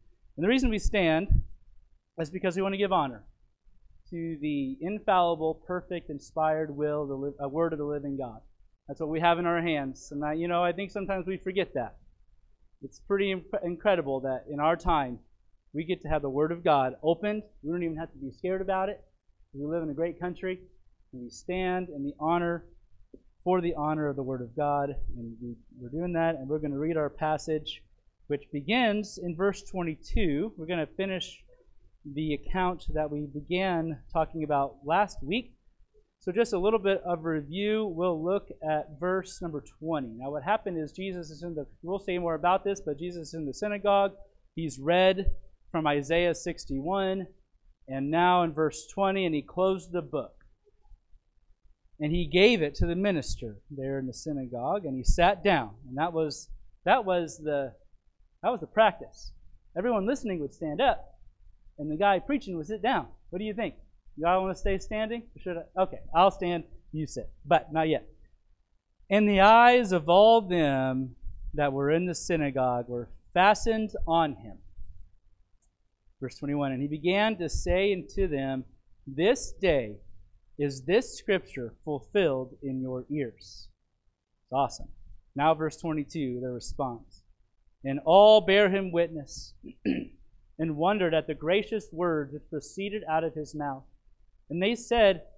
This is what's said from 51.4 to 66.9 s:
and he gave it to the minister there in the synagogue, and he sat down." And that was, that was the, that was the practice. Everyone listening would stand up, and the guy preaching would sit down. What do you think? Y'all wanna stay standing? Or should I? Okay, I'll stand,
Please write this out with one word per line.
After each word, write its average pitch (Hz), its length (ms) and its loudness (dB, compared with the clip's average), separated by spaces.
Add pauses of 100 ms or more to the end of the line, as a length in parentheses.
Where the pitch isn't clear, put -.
and 151 120 -2
he 175 140 0
gave 196 360 6
it 147 140 -2
to 180 100 4
the 170 100 0
minister 170 600 -2 (120)
there 135 300 -4
in 131 80 -4
the 123 80 -8
synagogue, 139 720 -6
and 135 120 -6
he 123 80 -6
sat 175 380 4
down." 139 320 2 (140)
And 127 80 -10
that 165 160 -2
was, 160 380 -2 (340)
that 220 200 6
was 175 340 0
the, 143 360 -4 (680)
that 196 80 2
was 240 100 -2
the 160 80 -8
practice. - 640 2 (440)
Everyone 202 300 0
listening 214 340 -4
would 139 140 -6
stand 160 260 -6
up, - 380 0 (600)
and 147 120 -6
the 151 60 -4
guy 196 220 4
preaching 208 380 -4
would 151 100 -8
sit 208 160 -8
down. 208 260 0 (220)
What 175 80 -8
do 214 60 -4
you 214 100 -6
think? 196 200 -6 (440)
Y'all 175 220 4
wanna 190 140 -2
stay 196 240 0
standing? 220 460 -6 (120)
Or - 40 -18
should 175 180 -6
I? 185 240 -2
Okay, 185 160 -2 (160)
I'll 185 160 8
stand, 175 340 -4 (260)